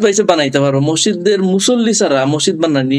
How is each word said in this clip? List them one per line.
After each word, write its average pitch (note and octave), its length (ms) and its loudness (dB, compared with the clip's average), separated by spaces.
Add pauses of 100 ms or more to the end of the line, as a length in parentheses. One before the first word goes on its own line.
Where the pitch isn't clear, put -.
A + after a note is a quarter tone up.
ভাই G#3 120 4
সাহেব G3 180 0
বানাইতে C#3+ 320 0
পারো, C#3 160 0
মসজিদের F3 640 0
মুসল্লি G#3+ 520 0
ছাড়া D3 320 0
মসজিদ D3+ 360 -2
বানানি C3+ 360 0